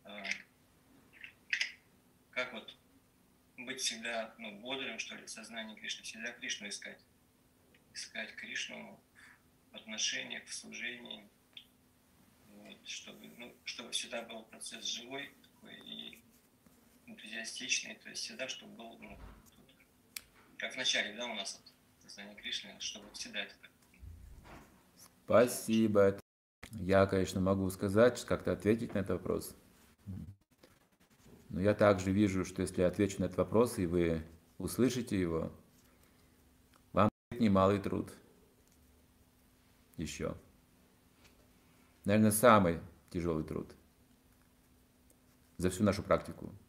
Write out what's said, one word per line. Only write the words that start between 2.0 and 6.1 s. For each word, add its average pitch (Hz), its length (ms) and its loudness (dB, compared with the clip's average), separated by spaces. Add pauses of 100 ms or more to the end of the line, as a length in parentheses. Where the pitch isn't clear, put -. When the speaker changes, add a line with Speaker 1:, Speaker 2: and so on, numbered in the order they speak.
Speaker 1:
как 127 220 -4
вот 107 220 -16 (800)
быть 123 220 -10
всегда, 113 600 -6
ну, 104 200 -14
бодрым, 123 380 -8
что - 180 -8
ли, - 100 -18
в - 40 -16
сознании - 460 -12
Кришны, - 280 -10
всегда 226 280 -10